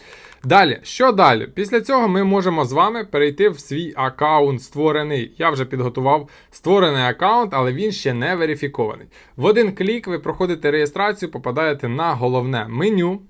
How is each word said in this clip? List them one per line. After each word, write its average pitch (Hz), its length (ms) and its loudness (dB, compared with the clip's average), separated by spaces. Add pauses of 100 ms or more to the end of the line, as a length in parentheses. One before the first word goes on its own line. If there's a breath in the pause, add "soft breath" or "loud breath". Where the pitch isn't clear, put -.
(440 loud breath)
Далі, 156 400 4
що 254 280 2
далі? 135 360 4
Після 208 340 -2
цього 254 260 0
ми 190 160 0
можемо 185 420 0
з 117 60 -6
вами 208 320 0
перейти 147 460 2
в 156 100 -4
свій 160 360 -8
аккаунт 139 680 2
створений. 147 760 -2
Я 165 120 0
вже 131 160 -2
підготував 131 640 -2 (220 loud breath)
створений 160 520 2
аккаунт, 196 500 0
але 127 200 0
він 202 180 -2
ще 139 220 -4
не 135 220 -2
верифікований. 147 720 -4 (280 soft breath)
В 127 100 -2
один 208 300 4
клік 214 320 -4
ви 175 120 -4
проходите 160 520 -2
реєстрацію, 180 600 -2
попадаєте 139 560 -4
на 151 260 -2
головне 127 560 -2
меню. 180 600 -2